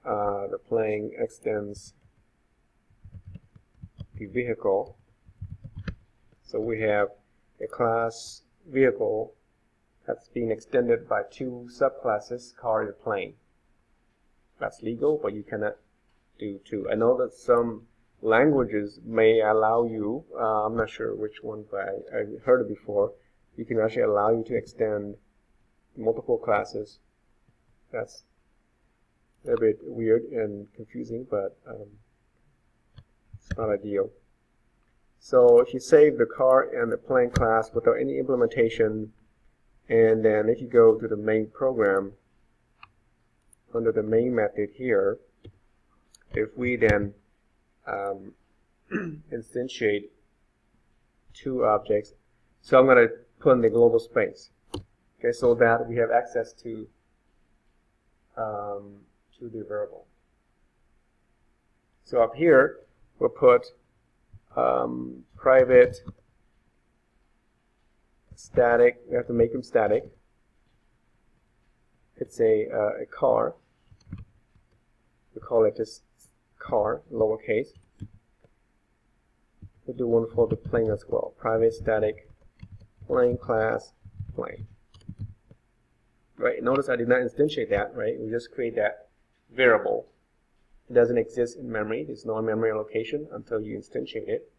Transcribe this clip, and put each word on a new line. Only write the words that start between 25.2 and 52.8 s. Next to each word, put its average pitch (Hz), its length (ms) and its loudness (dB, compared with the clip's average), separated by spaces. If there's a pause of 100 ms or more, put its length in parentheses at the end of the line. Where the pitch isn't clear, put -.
multiple 113 420 -2
classes. 104 600 -4 (960)
That's - 320 -10 (1200)
a 120 120 -2
bit 110 240 0
weird 113 420 0
and 104 500 -8
confusing, 117 540 -12
but, 98 280 -4 (120)
um, 107 180 -16 (1500)
it's - 200 -12
not 110 140 -6
ideal. 98 400 -4 (1080)
So 120 420 6
if 123 140 0
you 127 60 -6
save 151 380 6
the 117 80 2
car 131 360 2
and 117 280 -4
the 110 60 -6
plane 123 340 0
class 113 420 0
without 117 280 0
any 135 180 -4
implementation, 117 920 0 (760)
and 113 360 4
then 107 240 2
if 117 120 0
you 127 80 -12
go 113 300 6
to 113 100 -8
the 107 80 -4
main 107 300 -2
program, 101 640 0 (1600)
under 117 180 0
the 110 100 -2
main 113 320 0
method 104 400 -2
here, 104 440 0 (1120)
if - 240 -4
we 123 200 -4
then, 104 380 2 (720)
um, 98 460 -8 (580)
<clears throat> 175 320 -10 (100)
instantiate 117 760 -6 (1300)
two 127 300 -6
objects, 104 500 0 (460)
so - 180 4
I'm 127 80 8